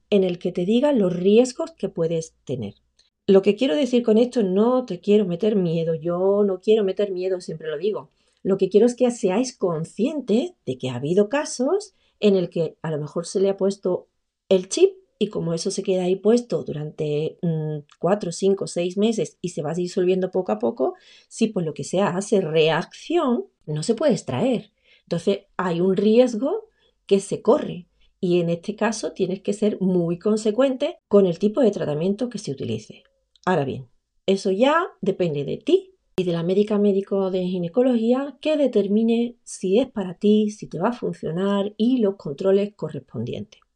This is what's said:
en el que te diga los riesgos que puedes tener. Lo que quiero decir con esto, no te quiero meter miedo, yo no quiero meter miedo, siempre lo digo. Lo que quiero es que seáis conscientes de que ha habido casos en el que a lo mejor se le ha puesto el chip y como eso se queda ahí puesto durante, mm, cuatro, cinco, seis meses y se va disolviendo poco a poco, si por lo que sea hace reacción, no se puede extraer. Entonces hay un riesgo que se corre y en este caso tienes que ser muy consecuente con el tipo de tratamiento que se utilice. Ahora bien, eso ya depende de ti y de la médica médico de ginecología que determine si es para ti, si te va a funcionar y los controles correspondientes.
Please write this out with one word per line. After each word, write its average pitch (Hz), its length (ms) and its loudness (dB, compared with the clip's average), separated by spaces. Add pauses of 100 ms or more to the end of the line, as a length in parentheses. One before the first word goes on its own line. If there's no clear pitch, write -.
en 196 140 4
el 175 160 -2
que 180 120 -4
te 180 120 -2
diga 247 300 2
los 185 200 2
riesgos 233 580 2
que - 180 -8
puedes 165 460 -4 (100)
tener. 104 300 -8 (520)
Lo 196 140 6
que 208 140 2
quiero 269 200 0
decir 254 280 2
con 214 140 4
esto, 247 260 2
no 226 420 2
te 180 140 -8
quiero 208 260 2
meter 196 300 0
miedo, 165 400 0
yo 180 500 0
no 185 160 0
quiero 220 220 4
meter 196 280 -2
miedo, 180 300 -4
siempre 160 280 -10
lo 151 80 -4
digo. 165 340 -4 (320)
Lo 196 140 0
que 190 120 0
quiero 208 160 6
es 240 100 2
que 247 160 2
seáis 233 440 -2
conscientes 233 1000 -2 (120)
de 175 120 -6
que 127 120 -6
ha 127 60 -6
habido 180 340 0
casos 302 640 -2 (260)
en 202 160 4
el 175 140 0
que 165 320 -4
a 156 100 -6
lo 147 80 -4
mejor 160 260 -6
se - 140 -4
le 196 100 2
ha 196 80 -2
puesto 190 500 -2 (420)
el 190 200 2
chip 392 260 4 (240)
y 202 80 0
como 165 260 -4
eso 170 160 -4
se 196 140 -6
queda 185 200 0
ahí 185 120 0
puesto 214 480 0
durante, 151 800 -6
mm, 156 420 -4 (140)
cuatro, 185 320 -2
cinco, 190 340 0
seis 180 320 -6
meses 208 440 -2
y 175 80 -4
se - 120 -8
va 151 120 -4
disolviendo 185 580 -2
poco 185 200 -2
a 214 80 -4
poco, 240 360 -2 (320)
si - 200 -2
por 190 160 -2
lo 156 100 -4
que - 100 -10
sea 180 340 -2
hace 196 240 0
reacción, 170 1040 0 (220)
no 156 160 -4
se 233 100 2
puede 294 200 2
extraer. 190 580 -2 (320)
Entonces 185 380 -2 (160)
hay 175 240 0
un 190 140 4
riesgo 247 720 2 (400)
que 196 140 2
se - 240 -6
corre 180 440 0 (320)
y 175 200 2
en 170 100 0
este 170 260 -4
caso - 380 -4
tienes 190 280 -4
que 202 120 -2
ser 208 260 -2
muy 175 380 0
consecuente 240 880 0
con 202 200 6
el 170 100 0
tipo 214 240 2
de 214 100 4
tratamiento 175 580 -2
que 208 100 -10
se - 120 -8
utilice. - 520 -8 (420)
Ahora 165 200 0
bien, 131 220 -8 (380)
eso 196 240 0
ya 277 380 2 (140)
depende 160 440 -2
de 147 120 -6
ti 381 340 0 (240)
y 185 80 -2
de 175 100 -2
la 170 100 -4
médica 202 340 0
médico 196 540 0
de 185 140 -2
ginecología 240 960 0
que 302 160 0
determine 226 840 0
si 190 360 -2
es 262 100 0
para 185 260 -8
ti, 214 360 2
si - 160 -14
te 156 120 -10
va 202 100 0
a 240 40 -4
funcionar 196 840 -4
y 247 200 2
los 196 180 0
controles 196 600 0
correspondientes. 127 840 -10 (160)